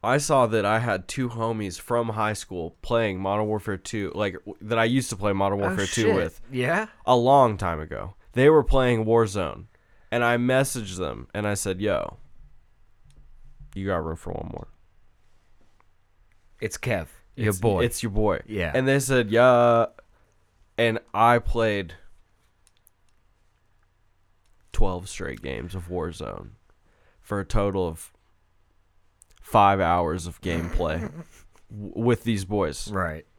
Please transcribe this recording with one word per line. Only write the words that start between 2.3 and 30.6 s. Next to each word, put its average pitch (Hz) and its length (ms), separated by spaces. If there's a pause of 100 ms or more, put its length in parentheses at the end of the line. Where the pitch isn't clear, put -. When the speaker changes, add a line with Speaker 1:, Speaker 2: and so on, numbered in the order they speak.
Speaker 1:
school 87 480
playing 110 400
Modern 104 260
Warfare 104 300
two, 101 360
like, 101 200
w-, - 280
that 110 160
I 113 60
used 123 280
to 110 40
play 101 180
Modern 98 260
Speaker 2:
Oh, 98 80
Speaker 1:
Warfare 95 180
two 113 180
Speaker 2:
shit. 107 120
Speaker 1:
with 85 260 (100)
Speaker 2:
Yeah? 151 360 (180)
Speaker 1:
a 127 100
long 123 420
time 85 220
ago. 78 360 (180)
They 135 160
were 156 140
playing 123 420
Warzone, 101 600 (460)
and 120 120
I 120 140
messaged 123 600
them, 64 360
and 104 140
I 101 60
said, 95 260
"Yo, 87 380 (1600)
you 95 120
got 85 160
room 80 140
for - 160
one - 180
more?" - 160 (1900)
Speaker 2:
It's - 180
Kev, 95 300 (280)
your 107 140
Speaker 1:
It's, 95 100
Speaker 2:
boy. 101 260
Speaker 1:
it's 120 180
your 110 80
boy. 104 340
Speaker 2:
Yeah. 95 300
Speaker 1:
And 131 120
they 135 120
said, 123 320
"Yeah." 120 540 (920)
And 113 220 (140)
I 117 260
played 104 540 (2750)
twelve 92 360
straight 69 340
games 67 340
of 85 140
Warzone 78 600 (720)
for 101 180
a 98 60
total 98 420
of - 240 (1300)
five 98 380
hours 85 460
of - 160
gameplay 82 600